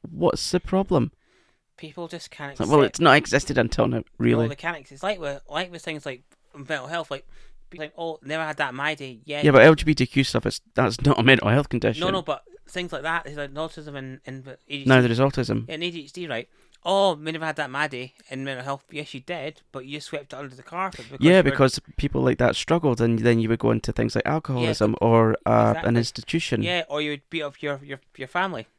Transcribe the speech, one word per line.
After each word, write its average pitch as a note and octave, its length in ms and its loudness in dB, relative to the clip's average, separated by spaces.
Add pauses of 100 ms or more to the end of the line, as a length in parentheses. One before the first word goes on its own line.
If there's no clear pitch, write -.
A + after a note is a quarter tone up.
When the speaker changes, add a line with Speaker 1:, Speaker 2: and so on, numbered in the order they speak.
Speaker 1:
What's - 440 -6
the F3+ 80 -2
problem? F#3 500 -2 (640)
Speaker 2:
People D#3+ 300 -14
just F3 240 -16
can't C#3+ 220 -14
Speaker 1:
It's - 80 -16
like, - 80 -4
well, D3 120 6
Speaker 2:
accept C3+ 140 4
Speaker 1:
it's - 60 -8
not D3 160 8
existed D3 420 0
until A#2 300 0
now, A#2+ 160 -4 (140)
really. A#2 260 2
Speaker 2:
No, A2+ 40 -2
they - 60 -6
can't. D#3+ 380 -10
It's C#3 100 -14
like G3 160 -4
with, C#3+ 300 -8
like F3 240 -6
with E3 100 -14
things D3+ 240 -10
like B2+ 160 -10 (340)
mental C#3 300 -8
health, E3 240 -8
like, C#3 160 -10 (440)
people E3+ 120 -14
think, D3+ 160 -12
"Oh, E3 240 -8
never D#3 220 -6
had D3+ 140 -8
that D3 100 0
in B2 80 -10
my D3 180 -4
day." C3 300 -14
Yeah. D3 180 -6
Speaker 1:
Yeah, D3+ 80 6
but C#3+ 120 10
L D#3+ 120 10
G - 100 -2
B D#3 120 2
T B2+ 100 2
Q - 160 0
stuff, - 240 -2
is, - 140 -4 (140)
that's A#2 260 0
not C#3+ 180 4
a A2+ 60 2
mental C3 240 6
health C#3 200 2
condition. A2+ 340 0
Speaker 2:
No, F#3 100 0
no, F#3 100 -2
but D3 220 -6 (240)
things F3+ 240 -8
like C#3 100 -8
that, E3 240 -4
it's D3 100 -12
like C#3+ 160 -10
autism D3+ 440 -10
and, C3 280 -12
and C3 220 -14
A C3+ 60 -18
D - 60 -20 (100)
H C#3+ 160 -10
D. C3 40 0
Speaker 1:
Neither B2+ 220 8
is A#2 80 0
autism. A#2 480 0
Speaker 2:
Yeah, D#3+ 80 -10
and D#3 80 -8
A F3 80 -4
D E3 140 -12
H C#3+ 80 -20
D, F3 160 -12
right? A#2+ 200 -8 (380)
"Oh, G3 280 2
we D#3 180 -8
never D#3+ 140 -6
had D#3 100 -4
that D3+ 80 -4
in C3 80 -8
my D3 160 -2
day C3 260 -10 (160)
in C3+ 140 -8
mental C3 200 -8
health." C#3 280 -8
Yes, D3 220 -10
you C3 60 -10
did, D#3 420 -10 (100)
but C3 140 -12
you D3 140 -12
swept C#3+ 320 -12
it C3 40 -14
under C3+ 180 -14
the B2+ 80 -20
carpet F3 480 -8
because C3+ 140 -4
Speaker 1:
Yeah, E3 60 8
Speaker 2:
you F#3 80 10
were F3+ 120 8
Speaker 1:
because C3+ 300 2 (160)
people C#3 260 -2
like B2+ 160 2
that A#2 160 2
struggled, D3+ 460 0
and A#2 180 2
then A#2 220 4
you A2 80 -2
would A2+ 100 0
go A#2 140 2
into A2+ 180 0
things A2 240 -2
like - 120 0
alcoholism B2 680 0
Speaker 2:
Yeah, - 160 0
Speaker 1:
or, A2+ 360 6
uh, A2+ 260 4
Speaker 2:
exactly. - 180 0
Speaker 1:
an A#2 80 2
institution. A#2 680 -2
Speaker 2:
Yeah, F3 260 -2
or D3 140 -4
you D3+ 80 -4
would C#3+ 200 -10
beat D#3+ 120 -6
up C#3+ 180 -10
your, C#3+ 220 -6
your, C#3 180 -14 (160)
your C3 120 -12
family. F3+ 400 -4 (100)